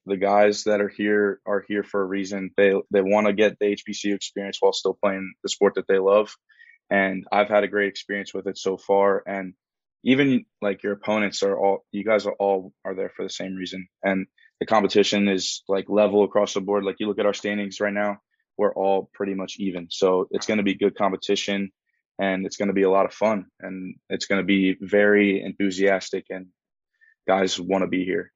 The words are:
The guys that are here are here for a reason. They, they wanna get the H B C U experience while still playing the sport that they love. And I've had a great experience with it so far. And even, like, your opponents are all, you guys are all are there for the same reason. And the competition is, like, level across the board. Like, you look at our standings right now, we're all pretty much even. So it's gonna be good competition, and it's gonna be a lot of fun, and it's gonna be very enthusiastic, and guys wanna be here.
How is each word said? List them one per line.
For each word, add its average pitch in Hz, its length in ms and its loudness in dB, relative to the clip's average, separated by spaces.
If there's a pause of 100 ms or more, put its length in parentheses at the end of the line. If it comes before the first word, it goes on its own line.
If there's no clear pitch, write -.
The 98 100 -2
guys 101 500 2
that 104 160 2
are 104 60 0
here 104 600 -2
are 101 200 -4
here 104 160 -4
for 101 200 -6
a - 20 -2
reason. 95 520 -6
They, 98 160 6 (180)
they 101 100 4
wanna 104 320 2
get 101 260 2
the 107 60 0
H 104 200 0
B 107 80 -12
C 104 160 -6
U 101 60 0
experience 98 440 -10
while 98 120 4
still 95 220 -4
playing 95 480 -4
the 98 80 -8
sport - 260 2
that 92 120 -4
they 98 100 4
love. 101 340 2 (600)
And 95 400 0
I've 104 180 2
had 104 140 4
a 101 40 -2
great 101 220 0
experience 101 440 -10
with 95 140 -8
it 95 100 -8
so 95 200 -4
far. 98 500 2
And 95 280 -8 (480)
even, 131 420 2 (160)
like, 101 220 -4
your 101 100 -2
opponents 104 500 -2
are 98 160 0
all, 98 320 0
you 101 120 -8
guys 104 240 2
are 98 60 -4
all 98 380 -2 (140)
are 98 100 -6
there 95 200 -6
for 92 80 -8
the 95 80 -8
same 95 240 -8
reason. 92 320 -10 (160)
And 95 240 -2 (320)
the - 60 -2
competition 101 640 2
is, 95 400 -2
like, 98 220 -2
level 104 340 4
across 101 300 0
the 101 80 -2
board. 101 220 -2
Like, 98 160 -4
you 107 80 -4
look 101 120 -4
at 104 60 0
our 101 80 2
standings 101 460 -6
right 104 140 -2
now, 104 260 -4 (400)
we're 101 140 2
all 95 400 0
pretty 98 200 -4
much 95 240 -8
even. 90 320 -6
So 92 420 2
it's 98 140 -6
gonna 107 180 0
be 98 120 0
good 101 200 0
competition, 98 760 -2 (480)
and 95 260 -2
it's - 120 -10
gonna 101 160 -2
be 98 100 2
a 95 80 6
lot 95 140 4
of - 80 -10
fun, 104 320 -2 (160)
and 92 340 -12 (140)
it's 92 180 -6
gonna 98 160 0
be 95 380 2
very 101 600 4
enthusiastic, 98 880 -2
and 92 180 -12 (800)
guys 95 320 2
wanna 92 280 -2
be 92 180 -2
here. 90 300 -4